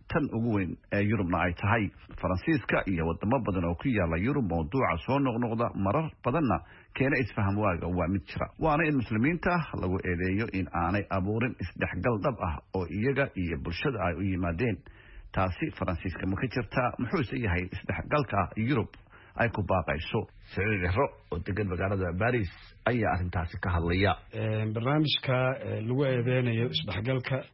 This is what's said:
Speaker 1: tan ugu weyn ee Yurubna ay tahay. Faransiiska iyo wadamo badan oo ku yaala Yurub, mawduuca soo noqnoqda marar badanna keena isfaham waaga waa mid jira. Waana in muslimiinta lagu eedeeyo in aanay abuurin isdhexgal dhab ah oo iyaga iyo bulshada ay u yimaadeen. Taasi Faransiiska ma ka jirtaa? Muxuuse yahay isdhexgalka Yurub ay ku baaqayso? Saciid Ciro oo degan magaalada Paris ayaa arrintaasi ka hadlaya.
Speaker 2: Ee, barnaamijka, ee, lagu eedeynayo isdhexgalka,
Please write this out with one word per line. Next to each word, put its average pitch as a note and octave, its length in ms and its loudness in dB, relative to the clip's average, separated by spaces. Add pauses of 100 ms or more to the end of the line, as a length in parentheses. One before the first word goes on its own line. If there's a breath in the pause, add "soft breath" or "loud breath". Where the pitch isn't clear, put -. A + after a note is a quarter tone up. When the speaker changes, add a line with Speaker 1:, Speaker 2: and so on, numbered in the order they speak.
Speaker 1:
tan D#3 260 0
ugu A2+ 220 0
weyn F#2+ 200 2 (160)
ee G2+ 140 0
Yurubna G2+ 380 2
ay F2 140 2
tahay. G#2+ 300 2 (300)
Faransiiska C#3 720 0
iyo F2 220 0
wadamo G2 360 0
badan F#2 240 0
oo E2+ 100 0
ku - 140 -4
yaala F2 280 2
Yurub, B2+ 280 2
mawduuca E2+ 520 0
soo B2 220 0
noqnoqda A#2 540 0
marar G#2+ 340 2 (120)
badanna B2 380 2 (320 loud breath)
keena C3+ 280 2
isfaham G2+ 400 0
waaga F2 300 2
waa F2 200 2
mid F#2+ 140 0
jira. - 240 -6 (100)
Waana D#3 300 2
in D3+ 100 2
muslimiinta C3 540 2 (220)
lagu F#2 260 -2
eedeeyo F#2 520 0
in F#2+ 200 -2
aanay F2+ 380 0
abuurin G#2 500 -2
isdhexgal F#2+ 640 -2
dhab B2 160 -2
ah E2+ 180 -2 (160)
oo F#2 140 -2
iyaga B2 460 0
iyo E2+ 260 -2
bulshada G2 420 -4
ay F2+ 140 0
u D#2 80 -6
yimaadeen. F2+ 560 0 (520 loud breath)
Taasi F#2 440 0
Faransiiska F#2 540 -4
ma F#2+ 80 0
ka B2+ 120 -2
jirtaa? - 480 -2
Muxuuse B2+ 400 -2
yahay F2+ 300 0
isdhexgalka G2 760 -2 (160)
Yurub A2 360 0 (400 loud breath)
ay - 180 0
ku G#2+ 140 -2
baaqayso? E2+ 560 0 (220)
Saciid G2+ 400 0
Ciro F#2 240 2 (220)
oo F2 120 -4
degan G2+ 280 -2
magaalada F#2 460 0
Paris G#2+ 380 2 (300)
ayaa A2+ 300 2
arrintaasi F2 460 -2
ka F2+ 120 -2
hadlaya. F2 440 2 (140)
Speaker 2:
Ee, A2 420 -2
barnaamijka, C3 680 0 (180)
ee, G#2+ 260 -4
lagu B2+ 220 0
eedeynayo B2 640 2
isdhexgalka, B2+ 680 -2 (160)